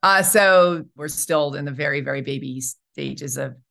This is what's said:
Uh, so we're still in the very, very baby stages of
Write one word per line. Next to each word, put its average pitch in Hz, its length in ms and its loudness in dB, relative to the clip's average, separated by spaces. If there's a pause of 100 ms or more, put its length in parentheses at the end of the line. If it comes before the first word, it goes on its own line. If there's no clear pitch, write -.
Uh, 190 200 6
so 185 600 4 (140)
we're 151 100 -10
still 151 460 -2
in 143 100 -8
the 143 80 -8
very, 143 300 -4
very 135 200 -6
baby 135 380 -8
stages 135 800 -10
of 135 180 -8 (160)